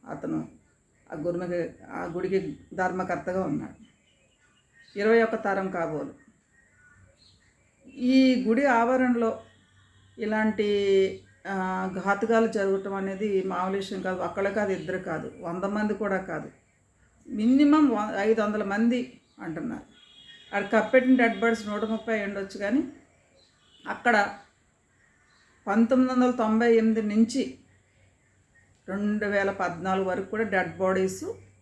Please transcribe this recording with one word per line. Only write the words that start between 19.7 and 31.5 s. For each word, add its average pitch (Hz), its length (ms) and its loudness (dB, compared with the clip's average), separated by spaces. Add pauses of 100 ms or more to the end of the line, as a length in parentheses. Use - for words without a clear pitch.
ఆడ 196 180 -2
కప్పెట్టిన 254 420 4
డెడ్ 233 240 2
బాడీస్ 226 280 0
నూట 208 180 -4
ముప్పై 220 380 -4
ఉండొచ్చు. 196 340 -8
కానీ 214 300 -2 (1000)
అక్కడ 208 500 0 (1300)
పంతొమ్మిది 254 460 4
వందల 254 180 4
తొంభై 226 440 4
ఎనిమిది 226 260 4
నుంచి 220 580 0 (1300)
రెండు 208 360 -2
వేల 202 260 2
పద్నాలుగు 185 540 -2
వరకు 185 200 -2
కూడా 220 180 -4
డెడ్ 185 340 -2
బాడీస్ 190 480 0 (360)